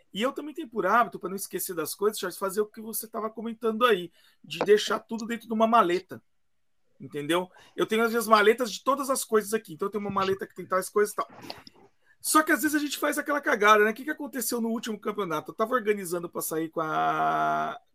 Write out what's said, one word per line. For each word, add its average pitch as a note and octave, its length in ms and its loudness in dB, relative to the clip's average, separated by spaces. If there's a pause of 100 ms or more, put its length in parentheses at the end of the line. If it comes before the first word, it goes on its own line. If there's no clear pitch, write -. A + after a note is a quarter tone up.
(140)
E F#3+ 80 -4
eu C4 100 0
também D4 220 -10
tenho D#4 140 -12
por G3+ 180 -4
hábito, G#3 340 2
pra F3+ 100 -8
não F#3+ 60 -8
esquecer F#3+ 380 -8
das D#3 220 -6
coisas, G3+ 240 -2
Charles, F3+ 180 -6
fazer G3 240 -2
o G#3 60 -4
que - 120 -20
você A3 280 -10
tava A3 220 -8
comentando A3 560 -4
aí, F3+ 260 0 (320)
de D#3 160 -8
deixar G#3 400 4
tudo A3+ 260 -8
dentro A3+ 220 -8
de A3+ 60 -6
uma A3 120 4
maleta. F#3 560 2 (800)
Entendeu? D3 480 -4 (260)
Eu F3+ 100 0
tenho A3 180 2
as A3+ 80 0
minhas A3+ 160 -2
maletas A3 440 4
de - 120 -12
todas C4+ 260 0
as B3+ 160 -2
coisas G#3+ 280 0
aqui. - 200 -4
Então G3 140 -4
eu G3+ 40 -14
tenho G#3 120 -6
uma G3 80 -6
maleta F#3+ 340 -2
que - 80 -16
tem F#3 120 -14
tais F#3 220 -2
coisas G#3 260 0
e - 20 -20
tal. - 120 -6 (920)
Só D4+ 220 4
que E4 80 0
às B3 100 2
vezes D4+ 140 0
a D4 40 0
gente D4 180 -4
faz D4 200 -2
aquela C#4+ 240 -2
cagada, G#3+ 420 8
né? A3 60 4
O A3 40 0
que C4 120 -14
que D4+ 60 -2
aconteceu B3 500 -6
no A3+ 80 0
último A3+ 300 -4
campeonato? F3 520 -4
Eu - 40 -16
tava A3 180 0
organizando G3 560 -2
pra - 120 -8
sair D#3+ 280 -4
com E3 100 -6
a... D#3 960 0 (180)